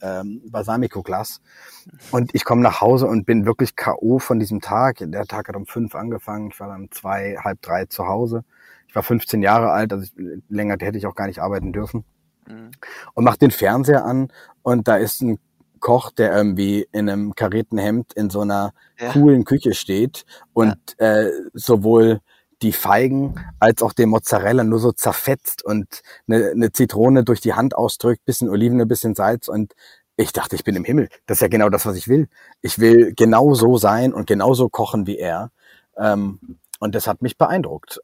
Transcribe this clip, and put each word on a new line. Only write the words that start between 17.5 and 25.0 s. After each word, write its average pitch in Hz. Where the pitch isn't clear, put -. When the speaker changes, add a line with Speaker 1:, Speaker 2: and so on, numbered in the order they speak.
Speaker 1:
Hemd 107
in 107
so 101
einer 101
Speaker 2:
Ja. 120
Speaker 1:
coolen 143
Küche 131
steht 104
und, 110
Speaker 2:
Ja. 110
Speaker 1:
äh, 107
sowohl 113
die 110
Feigen 131
als 113
auch 113
den 117
Mozzarella 110
nur 110
so 117
zerfetzt -